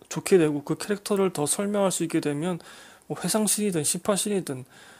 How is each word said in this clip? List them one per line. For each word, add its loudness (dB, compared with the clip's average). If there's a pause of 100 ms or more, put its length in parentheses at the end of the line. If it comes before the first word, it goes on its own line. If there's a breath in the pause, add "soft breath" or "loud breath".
좋게 4
되고 2
그 -4
캐릭터를 0
더 -2
설명할 0
수 -2
있게 0
되면 -2 (480 loud breath)
뭐 -6
회상신이든 0
심파신이든, -2 (360 loud breath)